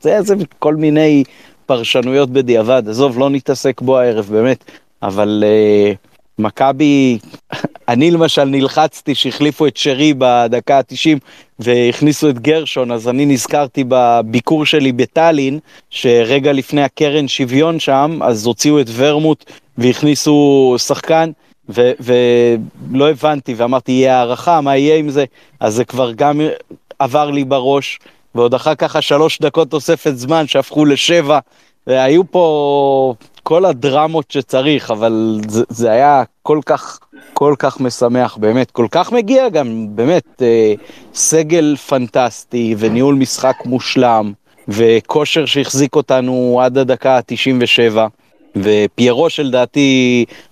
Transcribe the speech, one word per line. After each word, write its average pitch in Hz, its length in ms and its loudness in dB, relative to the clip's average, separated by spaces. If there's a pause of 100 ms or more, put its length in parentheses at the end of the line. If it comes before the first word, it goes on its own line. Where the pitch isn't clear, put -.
זה, 190 200 0
זה 202 140 0 (240)
כל 151 160 0
מיני 151 480 2 (420)
פרשנויות 127 640 0
בדיעבד, 123 600 0
עזוב, 120 300 -2
לא 139 100 0
נתעסק 135 520 -4
בו 131 180 0
הערב, 113 320 0
באמת, 117 320 0 (400)
אבל, 104 440 -2
אה, 104 460 2 (460)
מכבי, 135 800 0 (340)
<laughs> - 60 -12 (320)
אני 139 220 2
למשל 160 320 2
נלחצתי 139 720 -2
שהחליפו 147 520 -2
את 123 100 -4
שרי 147 400 0
בדקה 120 640 2
התשעים 139 380 -2 (420)
והכניסו 123 680 0
את 120 100 -2
גרשון, 139 520 -2
אז 117 180 -4
אני 135 160 0
נזכרתי 143 600 -2
בביקור 120 800 0
שלי 139 260 0
בטאלין, 143 680 0 (300)
שרגע 131 640 0
לפני 139 300 -2
הקרן 143 440 -2
שוויון 143 520 -2
שם, 147 420 0
אז 110 240 -2
הוציאו 147 360 2
את 117 140 -2
ורמוט 147 500 0 (320)
והכניסו 139 1040 2
שחקן, 160 520 -2 (380)
ו-, 123 300 2
ולא 120 1120 0
הבנתי, 147 440 -2
ואמרתי, 120 380 -2
"יהיה 131 260 2
הערכה, 123 440 0
מה 139 160 0
יהיה 151 200 2
עם 151 120 -2
זה?" 139 160 -2 (340)
אז 110 140 -2
זה 120 120 -2
כבר 123 260 -4
גם 147 300 -2 (580)
עבר 143 320 -2
לי 143 120 -2
בראש, 135 560 -2 (360)
ועוד 120 180 2
אחר 151 220 -2
כך 156 200 -4
השלוש 156 460 0
דקות 156 280 0
תוספת 156 480 -4
זמן 147 300 -2
שהפכו 151 380 0
לשבע, 147 540 2 (480)
והיו 135 440 2
פה 143 800 0 (300)
כל 175 220 0
הדרמות 151 680 -2
שצריך, 135 600 -2
אבל 113 560 -2
זה, 110 220 -2
זה 113 220 -2
היה 135 320 4 (200)
כל 151 220 0
כך... - 340 -4 (340)
כל 143 260 2
כך 135 200 -4
משמח, 123 580 -2
באמת, 113 340 0
כל 117 200 -2
כך 175 200 -2
מגיע 240 380 0
גם, 117 400 -4
באמת, 127 520 -2
אה, 113 320 4 (400)
סגל 156 640 0
פנטסטי, 120 1000 -4
וניהול 120 380 0
משחק 131 400 -2 (100)
מושלם, 120 680 0 (340)
וכושר 117 800 0
שהחזיק 135 500 -2
אותנו 127 680 0
עד 127 140 0
הדקה 127 400 0
התשעים 127 440 -2
ושבע, 113 460 2 (480)
ופיירו 107 760 0
שלדעתי 127 960 0 (260)